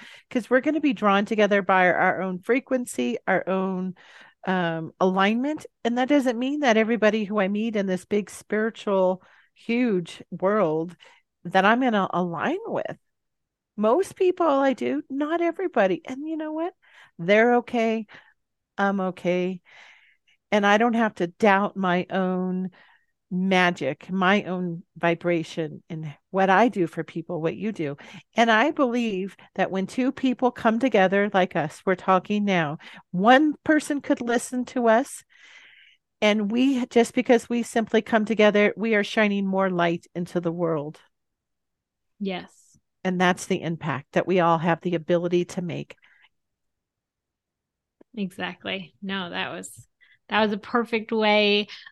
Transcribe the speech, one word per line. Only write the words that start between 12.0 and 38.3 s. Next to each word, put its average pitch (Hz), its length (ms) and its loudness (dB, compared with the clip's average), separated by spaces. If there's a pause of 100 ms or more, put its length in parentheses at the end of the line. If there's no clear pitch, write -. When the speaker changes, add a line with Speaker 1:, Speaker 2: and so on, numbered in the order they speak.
Speaker 1:
align 175 540 -2
with. 214 300 -6 (800)
Most 226 380 0
people 359 320 0
I 269 280 2
do, 254 360 -4
not 294 300 -4
everybody. 330 640 0
And 277 220 -12
you 320 100 -6
know 311 160 -8
what? 330 200 -6 (460)
They're 220 380 4
okay. 226 500 -2 (720)
I'm 196 220 0
okay. 180 600 -2 (880)
And 202 160 2
I 202 120 4
don't 233 160 2
have 220 220 0
to 180 100 -2
doubt 196 500 2
my 180 340 0
own 185 600 -2 (600)
magic, 180 800 0
my 190 340 2
own 180 400 -6 (120)
vibration, 170 920 -4
and 160 260 -12 (160)
what 190 200 2
I 202 180 6
do 190 180 0
for 160 160 -8
people, 165 380 -8
what 160 160 -4
you 208 160 -6
do. 143 240 -6 (400)
And 233 140 4
I 226 200 4
believe 233 640 -2 (180)
that 190 160 -2
when 190 160 -2
two 262 260 -2
people 254 380 0
come 226 280 0
together 202 540 2
like 190 240 2
us, 156 280 -4
we're 190 100 2
talking 196 500 0
now, 170 340 0 (320)
one 262 440 6 (100)
person 302 360 0
could - 200 -2
listen 240 460 -4
to 233 220 0
us, 226 360 2 (960)
and 214 320 2
we, 254 340 2
just - 280 2
because 240 340 2
we 240 160 -2
simply 226 360 0
come 214 260 0
together, 208 500 4